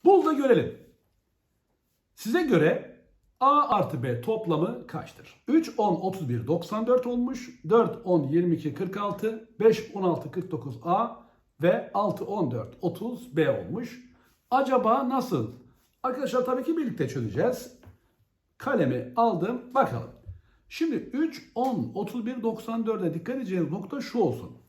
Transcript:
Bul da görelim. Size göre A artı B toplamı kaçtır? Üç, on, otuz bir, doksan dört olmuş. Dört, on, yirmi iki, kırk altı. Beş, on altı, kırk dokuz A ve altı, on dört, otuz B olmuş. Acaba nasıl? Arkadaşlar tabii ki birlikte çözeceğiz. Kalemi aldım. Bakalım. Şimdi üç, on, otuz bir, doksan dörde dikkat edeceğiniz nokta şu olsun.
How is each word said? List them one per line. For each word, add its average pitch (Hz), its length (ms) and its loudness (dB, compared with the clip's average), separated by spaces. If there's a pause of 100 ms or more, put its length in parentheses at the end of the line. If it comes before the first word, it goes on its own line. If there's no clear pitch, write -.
Bul 349 200 8
da 311 80 4
görelim. 262 460 2 (1400)
Size 285 280 -2
göre 175 560 2 (420)
A 285 280 6
artı 151 340 0
B 123 180 -2
toplamı 214 680 -2
kaçtır? - 640 -14
Üç, 285 300 2
on, 208 160 2
otuz 185 340 -4
bir, 113 180 -2
doksan 208 400 -2
dört 247 200 2
olmuş. 247 640 -4
Dört, 214 380 4
on, 160 220 2
yirmi 170 260 2
iki, 147 200 -4
kırk 190 220 -6
altı. 208 520 -4 (120)
Beş, 220 340 4
on 190 80 -4
altı, 170 280 0
kırk - 200 -8
dokuz 131 340 -8
A 190 320 0 (460)
ve - 320 2
altı, 196 300 0
on 190 260 -2
dört, - 320 -8
otuz 190 540 -6
B 139 240 2
olmuş. - 440 -10 (460)
Acaba 247 580 2
nasıl? 180 440 -2 (500)
Arkadaşlar 254 420 0
tabii 254 200 0
ki 330 120 0
birlikte 185 320 -2
çözeceğiz. 139 680 -2 (800)
Kalemi 151 580 0
aldım. 226 580 0
Bakalım. - 360 0 (580)
Şimdi 320 260 -2
üç, - 600 -4
on, 226 400 -2
otuz 214 320 -4
bir, 247 160 -6
doksan 226 440 -4
dörde 180 280 0
dikkat 233 220 -6
edeceğiniz 185 340 -2
nokta 226 300 -6
şu - 180 -6
olsun. 147 400 -2 (100)